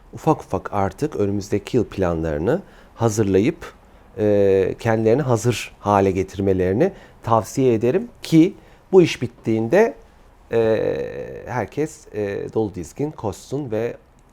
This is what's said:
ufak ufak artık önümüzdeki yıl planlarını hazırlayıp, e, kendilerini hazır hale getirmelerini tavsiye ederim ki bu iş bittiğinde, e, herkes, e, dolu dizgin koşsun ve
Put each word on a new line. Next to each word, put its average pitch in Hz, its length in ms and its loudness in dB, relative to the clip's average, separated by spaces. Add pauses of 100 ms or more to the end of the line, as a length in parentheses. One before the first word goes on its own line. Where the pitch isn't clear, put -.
(140)
ufak - 280 0
ufak - 320 -6
artık 101 420 -4
önümüzdeki 101 640 -2
yıl 101 80 2
planlarını 85 760 -2 (340)
hazırlayıp, 107 800 0 (440)
e, 98 640 2
kendilerini 113 420 2
hazır 120 580 -2
hale 98 320 2
getirmelerini 95 840 0 (300)
tavsiye 117 500 0
ederim 131 340 0 (160)
ki 165 300 4 (380)
bu 185 100 8
iş - 200 2
bittiğinde, 117 720 0 (580)
e, 95 960 -2
herkes, 123 640 -6
e, 98 400 -6
dolu 107 220 -2
dizgin 135 360 -8
koşsun 123 600 -8
ve 110 260 -4 (360)